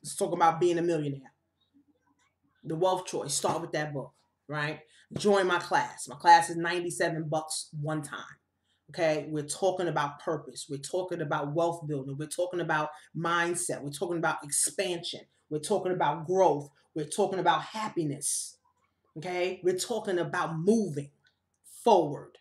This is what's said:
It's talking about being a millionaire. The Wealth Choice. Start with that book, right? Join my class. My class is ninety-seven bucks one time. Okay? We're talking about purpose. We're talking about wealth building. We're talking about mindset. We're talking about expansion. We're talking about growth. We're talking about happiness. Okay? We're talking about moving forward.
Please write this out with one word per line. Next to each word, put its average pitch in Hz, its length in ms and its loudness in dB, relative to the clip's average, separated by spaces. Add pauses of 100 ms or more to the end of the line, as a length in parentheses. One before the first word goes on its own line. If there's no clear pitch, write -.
It's - 140 -10
talking 175 220 -2
about 165 220 4
being 175 180 4
a 165 60 0
millionaire. 151 500 -2 (1300)
The 160 120 -4
Wealth 185 300 2
Choice. 147 280 -4
Start 165 280 0
with 170 100 -10
that 151 200 -4
book, 135 220 -8 (340)
right? 147 340 -4 (320)
Join 190 340 4
my 180 100 4
class. - 500 -2
My - 80 -12
class 170 360 8
is 165 60 -4
ninety-seven 170 680 -2
bucks - 420 -4 (120)
one 151 220 -4
time. - 340 -12 (540)
Okay? 156 380 0
We're 151 140 -4
talking 180 440 0
about 147 320 -2
purpose. - 500 -6
We're 139 80 -6
talking 180 440 -4
about 147 320 -2
wealth 165 340 0
building. 139 320 -6
We're 151 80 -6
talking 180 340 -4
about 156 280 0 (280)
mindset. 170 640 0
We're 143 80 -8
talking 175 280 -4
about 160 260 0
expansion. 170 760 -2 (280)
We're 151 100 -2
talking 185 320 0
about 156 360 0
growth. 170 420 4 (240)
We're 151 120 -4
talking 196 340 0
about 170 240 4
happiness. 170 920 -4 (600)
Okay? 180 460 -2
We're 185 140 2
talking 202 420 -2
about 165 400 -2
moving 170 500 2 (760)
forward. 156 580 4